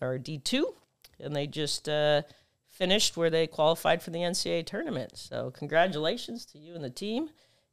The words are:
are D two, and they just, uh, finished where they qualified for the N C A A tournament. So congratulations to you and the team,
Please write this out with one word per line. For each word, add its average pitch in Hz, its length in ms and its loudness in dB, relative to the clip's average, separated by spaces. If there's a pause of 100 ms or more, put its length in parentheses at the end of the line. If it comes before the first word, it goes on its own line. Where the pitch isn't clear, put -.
are 131 160 -2
D 143 220 -6
two, 294 340 0 (480)
and 147 160 -6
they 143 100 0
just, 147 440 -4
uh, 151 320 4 (460)
finished 190 500 2
where 165 100 4
they 160 180 4
qualified 160 560 4
for - 80 -10
the 170 120 -4
N 175 120 0
C 175 160 -2
A 170 100 0
A - 20 -6
tournament. 190 560 -6
So 120 320 -6
congratulations 165 960 0
to - 120 -20
you 160 160 -18
and 165 80 -10
the 135 80 -6
team, 226 380 -4 (440)